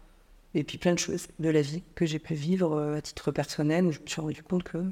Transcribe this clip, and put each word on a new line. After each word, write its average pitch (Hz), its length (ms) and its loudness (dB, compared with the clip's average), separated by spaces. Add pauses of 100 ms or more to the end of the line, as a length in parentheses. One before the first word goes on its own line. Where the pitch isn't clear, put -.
(540)
et 151 100 2
puis - 140 -8
plein 180 160 4
de 170 60 2
choses 175 280 -4 (120)
de 156 100 2
la 156 120 6
vie 147 220 -2 (120)
que 175 100 2
j'ai 156 140 0
pu - 140 -6
vivre, 160 440 2
euh, 147 180 -2
à 151 60 -4
titre - 300 -6
personnel, 151 540 2
où 170 60 4
je 139 80 -4
me - 80 -18
suis - 140 -6
rendu 156 200 -4
compte 180 220 -2
que, - 140 -8 (140)